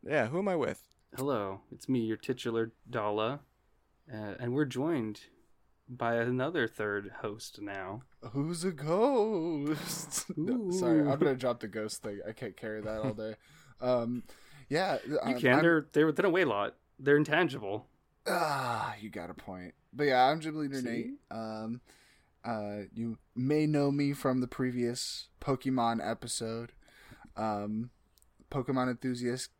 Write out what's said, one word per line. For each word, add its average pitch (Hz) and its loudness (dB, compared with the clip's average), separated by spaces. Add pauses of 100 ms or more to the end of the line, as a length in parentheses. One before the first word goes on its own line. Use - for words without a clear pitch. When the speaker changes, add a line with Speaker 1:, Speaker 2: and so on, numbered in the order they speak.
Speaker 1:
yeah, 127 2
who 147 -2
am 202 0
I 185 2
with? 117 -2 (340)
Speaker 2:
Hello, 110 -2 (100)
it's - -16
me, 131 4
your 110 -2
titular 113 -2 (180)
Dala, 110 0 (680)
uh, 117 -12 (240)
and 123 -2
we're 147 2
joined 127 -2 (640)
by 123 0
another 127 0
third 101 -2 (100)
host 110 -10
now. 101 -8 (300)
Speaker 3:
Who's 160 -4
a 190 0
ghost? 165 0
<laughs> 165 -6
No, 202 0
sorry, 170 4
Speaker 2:
Ooh. 143 4
Speaker 3:
I'm 139 2
gonna 139 4
drop 123 -2
the 113 -10
ghost 107 -6
thing. 101 -8
I 107 -8
can't 110 -10
carry 107 -8
that 107 -6
all 120 -2
day. 110 -8 (220)
Speaker 2:
<laughs> - -18
Speaker 3:
Um, 123 2 (460)
yeah, 160 0 (100)
Speaker 2:
You 151 0
Speaker 3:
um, 123 0
Speaker 2:
can. 123 6
Speaker 3:
I'm 156 6
Speaker 2:
They're, 165 6
they, 147 8
they 160 4
don't 196 6
weigh 185 6
a 156 4
lot. 101 0 (240)
They're 143 6
intangible. 147 2 (400)
Speaker 3:
Ah, 131 0
you 107 -10
got 87 -10
a 92 -12
point. 90 -12 (180)
But 139 0
yeah, 127 8
I'm 147 6
Gym 156 -6
Leader 139 -2
Speaker 2:
See? 123 -2
Speaker 3:
Nate. 175 -4 (180)
Um, 110 -8 (640)
uh, 104 -4 (100)
you 113 -4 (180)
may 147 2
know 143 4
me 143 2
from 131 2
the 123 0
previous 123 -2 (140)
Pokemon 127 0 (100)
episode. 117 -6 (640)
Um, 107 -2 (600)
Pokemon 127 0
enthusiast 123 -2 (100)